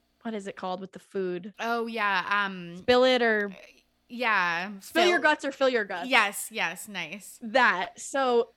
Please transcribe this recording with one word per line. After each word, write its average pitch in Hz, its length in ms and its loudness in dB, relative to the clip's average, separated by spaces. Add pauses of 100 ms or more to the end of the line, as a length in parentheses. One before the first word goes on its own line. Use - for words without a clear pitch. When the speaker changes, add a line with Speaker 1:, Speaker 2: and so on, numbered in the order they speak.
(240)
Speaker 1:
what 226 100 -8
is 202 140 -8
it - 80 -10
called 185 260 -6
with 190 120 -14
the - 60 -18
food? 185 600 -6
Speaker 2:
Oh, 233 280 -2
yeah. 202 360 0 (220)
Um, 180 320 -10
Speaker 1:
Spill 247 260 4
it 254 180 4
or 214 300 2
Speaker 2:
uh, - 40 -16 (540)
yeah. 202 720 0
Speaker 1:
Spill 339 280 0
your 349 100 4
Speaker 2:
Spill 269 40 -4
Speaker 1:
guts 302 240 2
or 277 60 -2
fill 262 180 2
your 226 160 0
guts. 190 220 -8
Speaker 2:
Yes, 220 440 2
yes, 180 360 -4
nice. 185 540 -12
Speaker 1:
That. 214 580 2
So 247 580 2